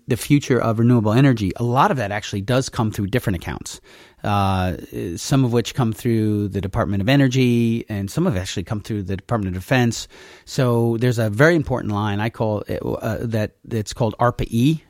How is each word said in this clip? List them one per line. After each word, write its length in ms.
the 100
future 420
of 200
renewable 320
energy, 460
a 60
lot 280
of 60
that 140
actually 300
does 260
come 220
through 180
different 280
accounts, 440
uh, 540
some 300
of 80
which 220
come 180
through 540
the 140
Department 400
of 80
Energy, 800
and 200
some 160
of 100
it 40
actually 240
come 180
through 220
the 120
Department 400
of 60
Defense. 460
So 520
there's 220
a 100
very 260
important 380
line 260
I 120
call 360
it, 160
uh, 380
that, 420
that's 300
called 260
arpa-E, 720